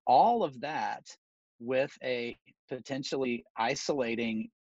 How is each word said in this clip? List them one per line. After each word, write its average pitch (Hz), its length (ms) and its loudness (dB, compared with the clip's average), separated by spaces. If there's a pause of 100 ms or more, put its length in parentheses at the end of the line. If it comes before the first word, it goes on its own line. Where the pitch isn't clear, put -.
all 202 360 6
of 135 200 -4
that 127 400 -4 (580)
with 131 320 0 (100)
a 120 340 -4 (320)
potentially 131 760 -4 (120)
isolating 117 920 -2 (240)